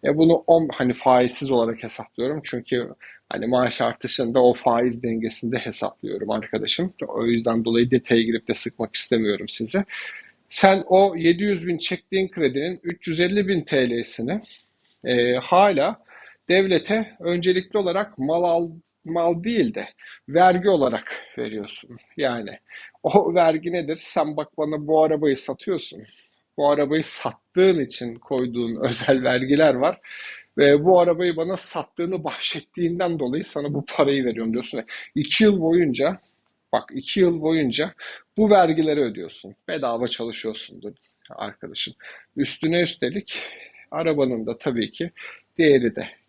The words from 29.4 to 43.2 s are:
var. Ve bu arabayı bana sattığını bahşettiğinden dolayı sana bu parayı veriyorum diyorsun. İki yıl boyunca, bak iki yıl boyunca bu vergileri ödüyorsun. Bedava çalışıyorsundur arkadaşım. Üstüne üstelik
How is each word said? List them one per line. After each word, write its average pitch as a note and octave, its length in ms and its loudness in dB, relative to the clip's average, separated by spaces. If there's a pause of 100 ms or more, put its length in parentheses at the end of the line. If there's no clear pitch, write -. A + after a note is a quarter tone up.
var. C3+ 260 0 (580)
Ve C#3+ 280 6
bu F3+ 140 6
arabayı F3 360 2
bana E3+ 220 -4
sattığını E3+ 680 -8
bahşettiğinden E3+ 960 -4
dolayı C#3 240 -2
sana D3 300 -6
bu C#3+ 120 -4
parayı C#3 400 2
veriyorum A2+ 280 -2
diyorsun. A#2 300 -6 (320)
İki - 280 0
yıl G3+ 180 6
boyunca, D#3+ 580 2 (540)
bak - 220 -2
iki C3+ 240 -4
yıl E3+ 220 4
boyunca D3+ 520 0 (440)
bu G#3+ 120 4
vergileri D#3+ 520 4
ödüyorsun. G2 540 -6 (120)
Bedava B2 400 -4
çalışıyorsundur A2+ 840 -10 (360)
arkadaşım. - 640 -10 (440)
Üstüne D#3+ 440 -2
üstelik E3+ 600 -6 (500)